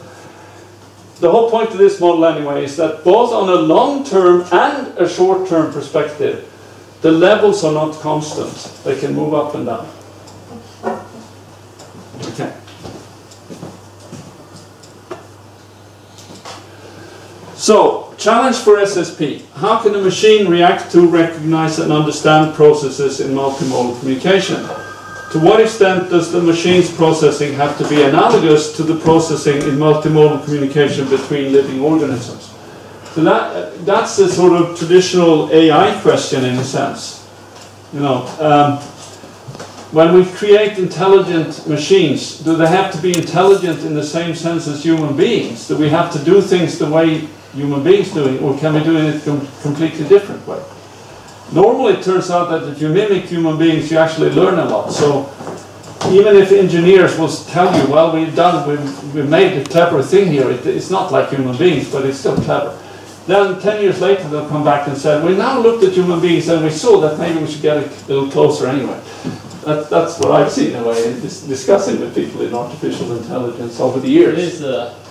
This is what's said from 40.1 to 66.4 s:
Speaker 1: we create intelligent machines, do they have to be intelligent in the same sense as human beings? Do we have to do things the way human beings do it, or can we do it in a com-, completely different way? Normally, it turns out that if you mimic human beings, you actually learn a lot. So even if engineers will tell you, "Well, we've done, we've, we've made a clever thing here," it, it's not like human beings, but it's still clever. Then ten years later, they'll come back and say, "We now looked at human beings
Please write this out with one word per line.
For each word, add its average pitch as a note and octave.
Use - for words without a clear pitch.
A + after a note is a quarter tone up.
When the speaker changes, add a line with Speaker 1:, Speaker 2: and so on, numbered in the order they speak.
Speaker 1:
we F#3
create G#3
intelligent E3+
machines, D3+
do D#3
they D#3+
have F#3
to D#3
be F3
intelligent F3
in D#3
the D3
same E3+
sense E3
as C#3+
human D#3
beings? D3
Do D3+
we D3+
have E3
to C#3+
do F#3+
things E3+
the D3+
way D#3+
human C#3+
beings F#3+
do C#3+
it, C3
or C#3
can D3+
we D3+
do E3
it D#3
in D3+
a -
com-, C#3+
completely D3+
different -
way? A2+
Normally, A3
it -
turns F3+
out F3
that D#3
if C#3
you D#3
mimic G3
human E3
beings, D#3
you D#3+
actually D#3
learn F3+
a C3+
lot. -
So C#3
even G3+
if F#3+
engineers E3+
will D#3+
tell F3
you, C3+
"Well, D#3+
we've D#3+
done, E3
we've, C#3+
we've C#3+
made F3+
a -
clever E3
thing F#3
here," C3
it, -
it's -
not -
like C3
human B2+
beings, D#3
but C#3
it's C3+
still -
clever. -
Then F#3+
ten G#3
years F#3
later, F#3
they'll D3
come D3
back D3
and C#3
say, D3+
"We F#3
now B3
looked A3+
at F#3
human F3
beings E3